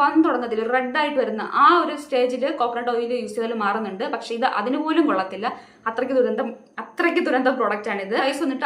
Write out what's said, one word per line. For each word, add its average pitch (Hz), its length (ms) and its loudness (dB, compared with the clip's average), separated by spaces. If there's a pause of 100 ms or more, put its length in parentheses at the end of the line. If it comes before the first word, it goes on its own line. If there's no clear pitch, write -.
വന്ന് 294 260 4
തുടങ്ങത്തില്ല, 233 360 0 (120)
റെഡ് 254 240 0
ആയിട്ട് 294 200 0
വരുന്ന 220 240 0 (200)
ആ - 20 8 (160)
ഒരു 302 220 -2
സ്റ്റേജിൽ 247 400 0 (160)
കോക്കനട്ട് 240 340 -2
ഓയിൽ 233 260 -2
യൂസ് 208 160 -8
ചെയ്താൽ 226 180 -2 (100)
മാറുന്നുണ്ട്. 202 400 -2 (100)
പക്ഷെ - 240 -6
ഇത് 226 100 2 (120)
അതിന് 254 260 -2
പോലും 311 240 2
കൊള്ളത്തില്ല. 190 380 -2 (420)
അത്രയ്ക്ക് 254 300 -2
ദുരന്തം, 220 300 0 (340)
അത്രയ്ക്ക് 339 440 0
ദുരന്തം 262 320 2
പ്രോഡക്റ്റ് 214 340 -2
ആണിത്. 196 280 -4
പ്രൈസ് 285 240 0
വന്നിട്ട് 269 200 -2